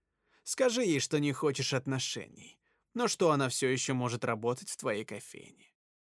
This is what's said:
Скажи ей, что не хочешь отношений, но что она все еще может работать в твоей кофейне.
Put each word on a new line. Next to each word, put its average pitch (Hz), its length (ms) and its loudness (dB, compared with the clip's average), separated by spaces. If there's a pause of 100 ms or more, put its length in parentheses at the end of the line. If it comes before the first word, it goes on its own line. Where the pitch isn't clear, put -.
(440)
Скажи 254 400 2
ей, 160 160 4
что 151 200 0
не 147 120 2
хочешь 139 440 0
отношений, - 840 -6 (360)
но 233 120 0
что - 220 4
она 139 200 4
все 131 180 0
еще 131 260 0
может 123 320 0
работать 117 460 -2
в - 60 -10
твоей 110 280 -2
кофейне. - 720 -16 (380)